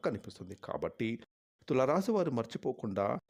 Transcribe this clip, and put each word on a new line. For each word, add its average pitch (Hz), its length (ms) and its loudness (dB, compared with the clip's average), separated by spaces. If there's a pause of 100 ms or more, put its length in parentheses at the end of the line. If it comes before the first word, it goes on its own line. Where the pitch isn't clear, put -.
కనిపిస్తుంది. 98 600 -4
కాబట్టి - 440 -2 (600)
తులారాశి 147 420 4
వారు 185 200 2
మర్చిపోకుండా 113 880 0 (120)